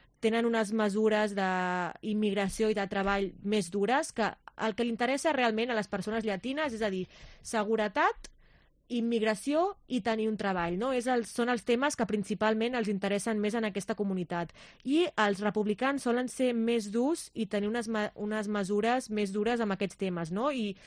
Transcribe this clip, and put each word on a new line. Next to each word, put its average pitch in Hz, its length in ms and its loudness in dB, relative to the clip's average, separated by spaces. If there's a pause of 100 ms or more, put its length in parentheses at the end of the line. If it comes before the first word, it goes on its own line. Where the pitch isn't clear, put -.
(200)
tenen 226 260 2
unes 226 300 2
mesures 214 580 2
d'immigració 190 1400 0
i 214 60 2
de 202 160 0
treball 196 400 0 (120)
més 196 280 0
dures, 226 400 2
que 208 220 0 (260)
el 220 160 0
que 233 80 -2
li 233 80 0
interessa 262 400 0
realment 240 400 2
a 226 60 0
les 202 100 -2
persones 208 400 -2
llatines, 254 480 -2
és 214 80 -4
a 208 80 0
dir, 185 160 -2 (340)
seguretat, 220 880 0 (600)
immigració 233 880 0 (120)
i 240 140 -2
tenir 220 260 0
un 220 100 0
treball, 180 440 0
no? 254 160 0
És 240 100 -2
el, 247 220 2
són 240 240 0
els 226 120 -2
temes 254 300 2
que 220 140 0
principalment 220 680 0
els 220 140 0
interessen 202 500 0
més 208 160 0
en 220 140 0
aquesta 196 260 -4
comunitat. 180 560 -2 (320)
I 311 300 2
els 202 320 2
republicans 214 580 0
solen 247 240 0
ser 254 300 0
més 226 340 0
durs 254 420 0
i 226 120 -2
tenir 208 240 -2
unes 226 180 -2
me-, 214 300 -2
unes 208 320 -4
mesures 208 640 0
més 208 220 0
dures 233 260 2
amb 202 160 0
aquests - 240 -4
temes, 170 320 -2
no? 233 180 0
I 214 220 -2 (140)